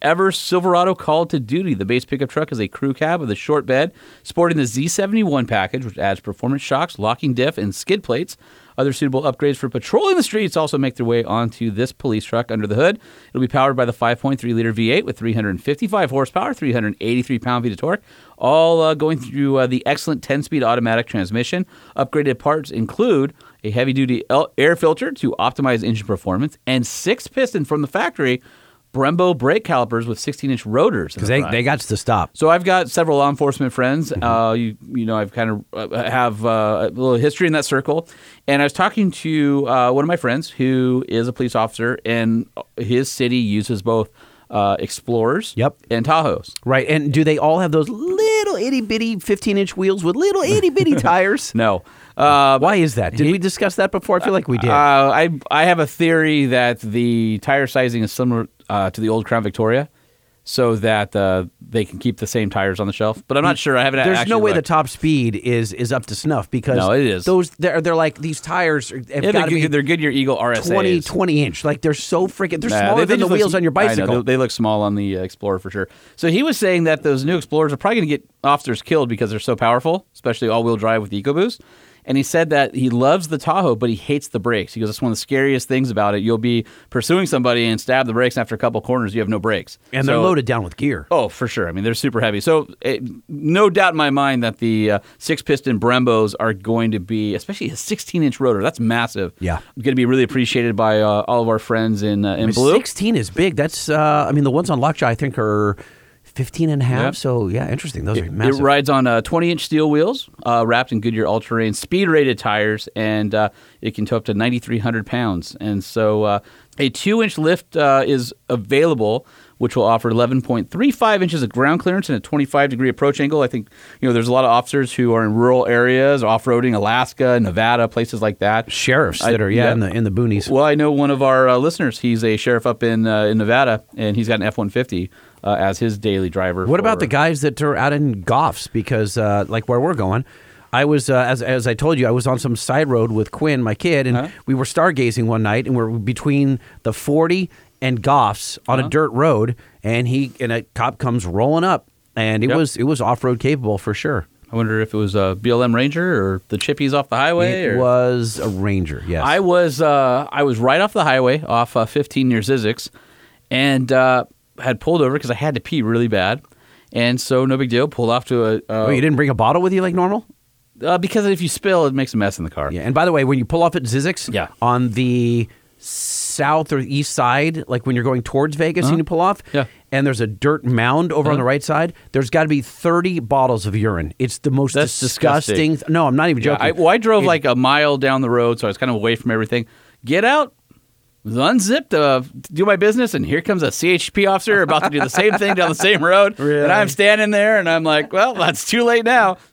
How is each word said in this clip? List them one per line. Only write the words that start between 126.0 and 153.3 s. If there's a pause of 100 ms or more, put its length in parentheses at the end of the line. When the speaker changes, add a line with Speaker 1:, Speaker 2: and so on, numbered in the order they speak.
Speaker 1:
off-roading,
Alaska,
Nevada,
places
like
that.
Speaker 2:
Sheriffs
Speaker 1:
I,
Speaker 2:
that
are,
yeah,
Speaker 1:
yeah.
Speaker 2:
in
the,
in
the
boonies.
Speaker 1:
Well,
I
know
one
of
our,
uh,
listeners,
he's
a
sheriff
up
in,
uh,
in
Nevada, (120)
and
he's
got
an
F
one
fifty, (340)
uh,
as
his
daily
driver
Speaker 2:
What
about
Speaker 1:
for
Speaker 2:
the
guys
that
are
out
in
Goffs?
Because,
uh,
like,
where
we're
going, (480)
I
was,
uh,
as,
as
I
told
you,
I
was
on
some
side
road
with
Quinn,
my
kid,
and
Speaker 1:
Huh? (180)
Speaker 2:
we
were
stargazing
one
night,
and
we're
between (240)
the
forty (320)
and
Goffs
on
Speaker 1:
Uh-huh.
Speaker 2:
a
dirt
road, (280)
and
he,
and
a (120)
cop
comes
rolling
up, (260)
and
it
Speaker 1:
Yep.
Speaker 2:
was,
it
was
off-road